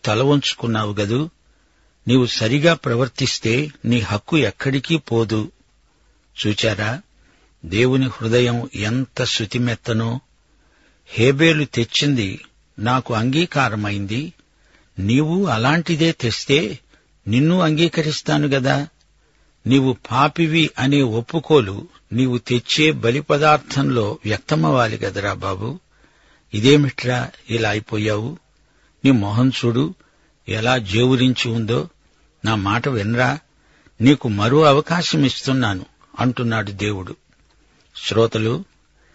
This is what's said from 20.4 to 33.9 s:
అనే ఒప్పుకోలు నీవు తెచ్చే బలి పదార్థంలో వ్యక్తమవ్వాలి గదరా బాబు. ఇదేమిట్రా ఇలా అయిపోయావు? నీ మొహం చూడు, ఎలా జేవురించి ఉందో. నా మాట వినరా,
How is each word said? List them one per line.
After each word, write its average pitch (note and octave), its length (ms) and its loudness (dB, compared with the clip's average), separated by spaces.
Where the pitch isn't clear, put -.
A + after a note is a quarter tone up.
అనే C#3 220 2
ఒప్పుకోలు A#2 840 0
నీవు B2 240 0
తెచ్చే D3+ 540 0
బలి B2 300 -2
పదార్థంలో C#3 1040 0
వ్యక్తమవ్వాలి A#2+ 720 0
గదరా G2+ 360 -6
బాబు. G2 460 -8
ఇదేమిట్రా B2+ 800 2
ఇలా A2+ 200 -2
అయిపోయావు? G#2+ 680 -4
నీ C#3 60 6
మొహం A2 380 2
చూడు, B2+ 460 -2
ఎలా A2+ 280 0
జేవురించి B2 720 0
ఉందో. A#2 380 -2
నా A2 100 0
మాట G#2 320 -2
వినరా, B2 520 -2